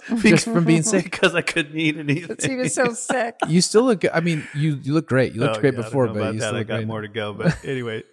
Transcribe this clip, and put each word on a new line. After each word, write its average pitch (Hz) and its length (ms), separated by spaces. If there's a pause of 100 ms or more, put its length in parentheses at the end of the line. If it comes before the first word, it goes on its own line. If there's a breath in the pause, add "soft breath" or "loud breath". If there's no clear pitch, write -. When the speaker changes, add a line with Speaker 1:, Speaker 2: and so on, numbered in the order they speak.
Speaker 1:
<laughs> 226 140
Just 185 240
from 175 180
being 165 180
sick? 185 220
Speaker 2:
<laughs> 180 60
because 175 240
I 165 80
couldn't 151 340
eat 160 220
anything. 151 300
Speaker 3:
But - 140
he 262 140
was 254 180
so 247 200
sick. 240 460
Speaker 1:
<laughs> - 80
You 165 120
still 214 220
look 240 180
good. - 140
I 165 60
mean, 165 340
you, 147 280
you 139 120
look 160 120
great. 127 280
You 113 80
looked 110 160
Speaker 2:
Oh, - 20
Speaker 1:
great 131 140
Speaker 2:
yeah, 117 60
I - 20
don't 113 80
Speaker 1:
before, 131 160
Speaker 2:
know 113 80
Speaker 1:
but 104 60
Speaker 2:
about 107 140
Speaker 1:
you 107 60
Speaker 2:
that. 110 60
Speaker 1:
still 107 100
Speaker 2:
I - 40
Speaker 1:
look 107 80
Speaker 2:
got 110 80
Speaker 1:
great 110 100
Speaker 2:
more 110 160
Speaker 1:
now. 107 40
Speaker 2:
to 101 60
go. 107 220
But 113 260
Speaker 1:
<laughs> - 60
Speaker 2:
anyway, 123 360 (100)